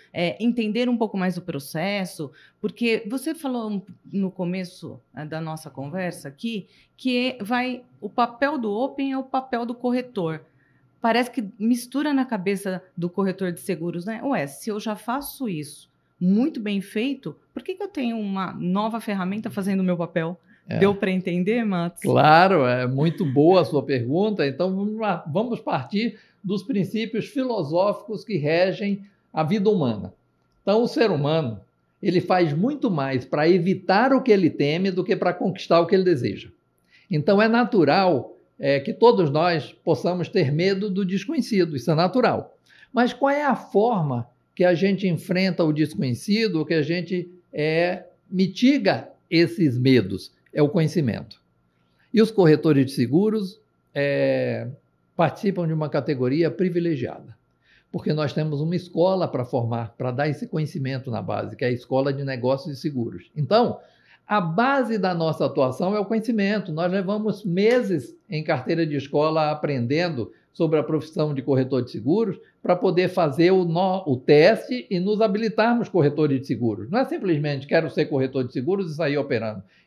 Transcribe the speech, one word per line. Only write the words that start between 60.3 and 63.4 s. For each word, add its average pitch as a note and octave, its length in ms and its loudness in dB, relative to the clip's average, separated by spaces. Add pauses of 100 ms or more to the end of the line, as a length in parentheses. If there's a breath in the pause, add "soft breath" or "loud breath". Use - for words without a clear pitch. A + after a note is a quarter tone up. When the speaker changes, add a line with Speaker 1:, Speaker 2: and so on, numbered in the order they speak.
Speaker 2:
conhecimento C3+ 640 -6
na G#2+ 120 -4
base, G#2+ 320 -6
que C3 100 -6
é B2 40 2
a B2 40 0
Escola C3+ 400 -2
de C#3 120 -6
Negócios C3+ 520 -4
e - 40 -16
Seguros. C3 560 -6
Então, G3+ 420 2 (480 soft breath)